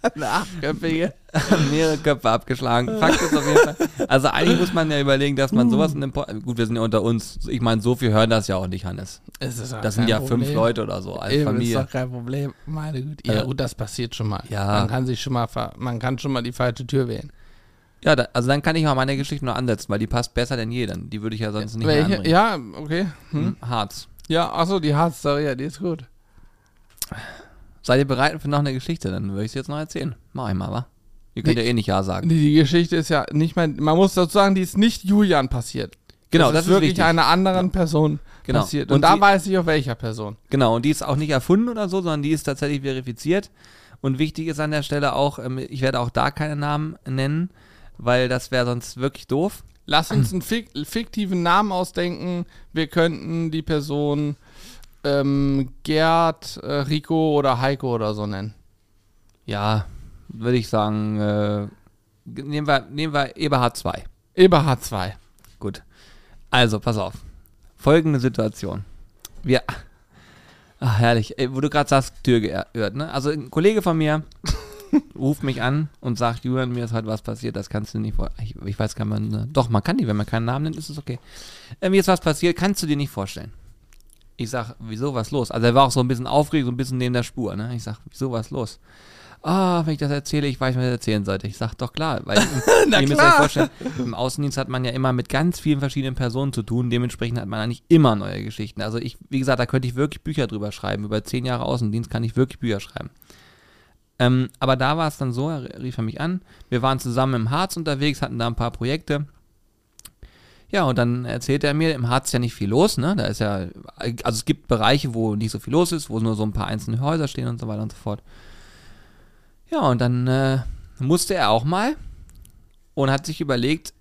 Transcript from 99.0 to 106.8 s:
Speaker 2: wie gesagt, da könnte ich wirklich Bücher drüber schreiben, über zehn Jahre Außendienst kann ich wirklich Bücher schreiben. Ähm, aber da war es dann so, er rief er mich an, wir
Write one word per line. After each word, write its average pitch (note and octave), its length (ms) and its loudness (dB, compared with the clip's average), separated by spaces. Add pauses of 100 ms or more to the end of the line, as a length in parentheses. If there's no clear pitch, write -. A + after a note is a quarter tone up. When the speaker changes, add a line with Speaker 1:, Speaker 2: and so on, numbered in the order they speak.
Speaker 2:
wie C3+ 100 -2
gesagt, C3 220 2
da A#2+ 60 2
könnte B2+ 200 0
ich A#2+ 100 -4
wirklich D3 260 -2
Bücher D3 240 -2
drüber G#2 260 -6
schreiben, G2+ 320 -6
über G#2+ 200 -2
zehn B2+ 200 -4
Jahre B2 200 -2
Außendienst A#2 460 -2
kann A#2 140 -2
ich A2+ 120 -2
wirklich C3 220 2
Bücher G#2+ 220 -2
schreiben. - 300 -12 (1080)
Ähm, B2+ 300 4 (120)
aber C3 160 2
da C3 200 0
war D#3+ 120 -2
es - 100 -8
dann C3 140 -4
so, C3 180 -2
er C#3+ 320 -10
rief B2+ 160 -8
er A2+ 60 -2
mich A2 160 -6
an, F3+ 200 -4 (300)
wir B2 120 0